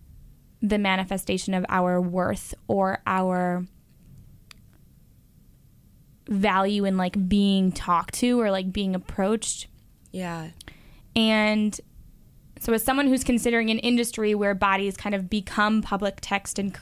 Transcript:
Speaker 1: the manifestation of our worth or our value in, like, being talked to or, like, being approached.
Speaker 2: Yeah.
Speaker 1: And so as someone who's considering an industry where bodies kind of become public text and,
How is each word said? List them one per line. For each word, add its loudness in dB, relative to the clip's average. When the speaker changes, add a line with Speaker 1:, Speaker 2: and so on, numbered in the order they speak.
Speaker 1:
the 2
manifestation -2
of 0
our 2
worth -2
or 0
our 0
value 2
in, 0
like, 0
being 4
talked -2
to 2
or, 2
like, -2
being -2
approached. -4
Speaker 2:
Yeah. -8
Speaker 1:
And 2
so -2
as 2
someone 2
who's 2
considering 2
an 0
industry 0
where 2
bodies 0
kind -4
of -4
become 0
public -2
text -4
and, -4